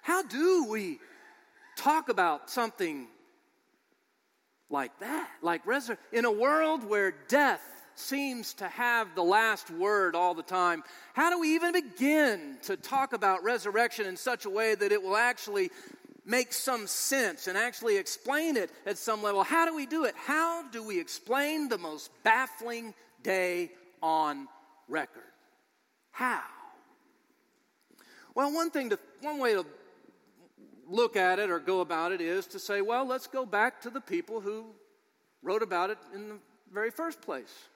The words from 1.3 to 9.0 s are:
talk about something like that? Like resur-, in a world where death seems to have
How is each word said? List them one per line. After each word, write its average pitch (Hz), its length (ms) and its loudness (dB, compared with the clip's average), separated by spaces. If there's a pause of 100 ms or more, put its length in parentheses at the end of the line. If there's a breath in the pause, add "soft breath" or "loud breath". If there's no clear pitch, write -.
talk 311 320 2
about 175 400 2
something 160 580 -2 (1600)
like 139 300 -2
that? 285 300 -6 (120)
Like 165 240 -2
resur-, 233 320 -2 (140)
in 233 140 0
a 240 60 4
world 294 520 2
where 202 300 2 (140)
death 254 340 4 (340)
seems 269 580 -6
to 196 140 -10
have 226 460 0